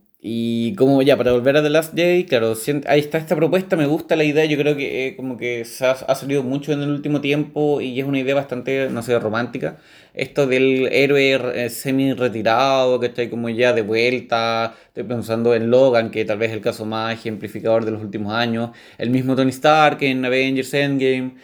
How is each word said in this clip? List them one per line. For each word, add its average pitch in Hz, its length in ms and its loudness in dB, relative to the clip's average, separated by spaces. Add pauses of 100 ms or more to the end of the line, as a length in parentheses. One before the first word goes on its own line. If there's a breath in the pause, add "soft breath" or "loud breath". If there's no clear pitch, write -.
(260)
y 117 500 -2
como 135 260 4
ya, 135 160 4
para 123 160 2
volver 131 240 2
a 151 60 6
The 151 60 0
Last 160 280 0
Jedi, 180 260 2
claro, 113 320 0
sien-, 147 320 -4
ahí 147 140 4
está 147 160 -4
esta 160 180 -2
propuesta, 170 400 0
me 156 120 2
gusta 160 280 0
la 156 80 2
idea, 151 220 2
yo 151 120 0
creo 147 200 0
que, 131 300 -4
eh, - 100 -8
como 131 200 -8
que 120 280 -6
se - 200 -4
ha, 127 60 4
ha 131 240 -2
salido 139 280 -2
mucho 139 280 -4
en 143 100 0
el 143 100 -2
último 147 280 -2
tiempo 147 640 -2
y 123 180 -4
es 135 60 -4
una 139 140 -2
idea 131 160 0
bastante, 135 540 -2
no 120 120 -4
sé, 120 180 0
romántica. 113 580 -4 (360 loud breath)
Esto 139 340 -2
del 131 460 4
héroe 135 440 4
re-, 120 280 -4
eh, 113 40 -4
semi-retirado, 127 1300 0
que 120 60 0
está 120 140 -6
ahí 117 80 -4
como 117 200 -6
ya 120 240 2
de 113 80 2
vuelta. 113 920 0 (120)
Estoy - 160 -10
pensando 117 520 0
en 113 140 0
Logan, 120 420 4
que 107 120 -2
tal 107 140 -2
vez 110 140 -2
es 110 40 -6
el 107 60 -8
caso 113 240 -4
más 110 280 -4
ejemplificador 113 680 -2
de 110 80 -4
los 104 100 -6
últimos 104 320 -6
años. 117 360 -2 (280 loud breath)
El 117 120 -4
mismo 127 260 0
Tony 131 140 2
Stark 151 540 4
en 131 200 0
Avengers 131 500 0
Endgame. 131 600 0 (100 loud breath)